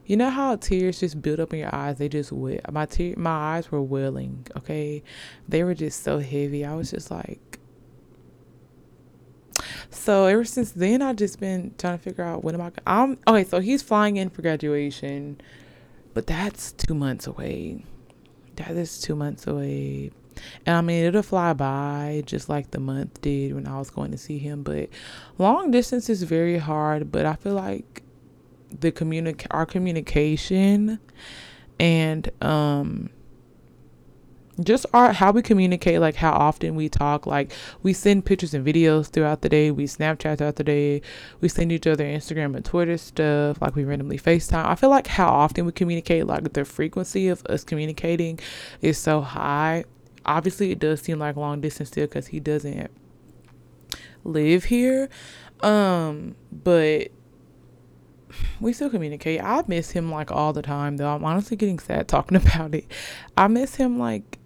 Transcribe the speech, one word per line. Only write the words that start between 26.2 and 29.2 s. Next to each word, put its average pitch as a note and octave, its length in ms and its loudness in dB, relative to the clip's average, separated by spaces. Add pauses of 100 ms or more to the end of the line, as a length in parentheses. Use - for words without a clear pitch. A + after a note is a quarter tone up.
very E3+ 340 0
hard, D3+ 520 -2
but D#3 140 0
I D#3 120 0
feel G3+ 180 -4
like G3 480 -6 (760)
the E3 140 0
communic-, D#3+ 580 -4